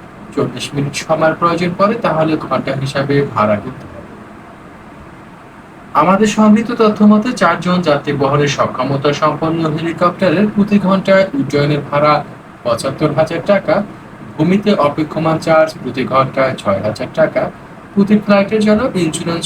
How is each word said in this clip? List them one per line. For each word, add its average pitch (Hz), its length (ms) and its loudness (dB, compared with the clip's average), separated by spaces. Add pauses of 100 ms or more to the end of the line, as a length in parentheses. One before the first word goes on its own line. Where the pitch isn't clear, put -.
(360)
চল্লিশ 123 300 -4 (100)
মিনিট 143 180 -2 (120)
সময়ের 156 340 0
প্রয়োজন 170 400 0
পড়ে, 220 160 2 (100)
তাহলে 160 280 0 (120)
ঘন্টা - 260 -4 (120)
হিসাবে 139 320 -2 (180)
ভাড়া 107 300 2
গুনতে 127 220 -12
হবে। - 100 -18 (2000)
আমাদের 202 360 2
সংগৃহীত 214 340 4 (100)
তথ্য 208 180 2 (120)
মতে, 214 180 4 (120)
চারজন 175 360 0 (100)
যাত্রী 143 240 0 (100)
বহনের 139 360 2
সক্ষমতা 131 520 -2 (120)
সম্পন্ন 160 400 0 (140)
হেলিকপ্টারের 175 800 0
প্রতি 202 240 2 (100)
ঘন্টায় 190 380 4 (120)
উড্ডয়নের 143 520 0
ভাড়া 147 240 2 (500)
পঁচাত্তর 135 540 -2
হাজার 160 240 0 (100)
টাকা, - 240 2 (600)
ভূমিতে 190 360 2 (160)
অপেক্ষমান 156 580 -2
চার্জ 160 240 4 (120)
প্রতি 127 220 -4 (100)
ঘন্টায় 135 480 0
ছয় - 240 -2
হাজার - 240 -4 (100)
টাকা, 214 240 0 (500)
প্রতি 202 300 4
ফ্লাইটের 202 440 2
জন্য 214 140 4 (220)
ইন্স্যুরেন্স 165 420 -4